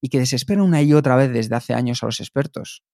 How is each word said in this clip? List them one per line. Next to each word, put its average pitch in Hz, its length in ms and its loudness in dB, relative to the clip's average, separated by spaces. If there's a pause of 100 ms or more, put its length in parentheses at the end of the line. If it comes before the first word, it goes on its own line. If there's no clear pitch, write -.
y 131 100 -6
que 143 80 0
desespera 127 440 -2
una 165 200 4
y 147 100 4
otra 135 240 4
vez 131 160 2
desde 113 240 -2
hace 120 180 -4
años 120 280 -4
a 113 40 -4
los 110 140 -6
expertos. - 720 -8